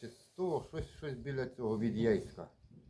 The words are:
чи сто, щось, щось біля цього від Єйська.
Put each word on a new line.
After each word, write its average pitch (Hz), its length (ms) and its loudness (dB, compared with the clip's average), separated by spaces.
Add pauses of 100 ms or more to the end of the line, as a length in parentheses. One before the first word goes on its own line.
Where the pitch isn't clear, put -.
чи 120 80 -8
сто, 175 600 -2
щось, 160 200 -6
щось 143 260 -6
біля 131 320 -2
цього 110 320 0
від 107 180 2
Єйська. 107 520 2 (420)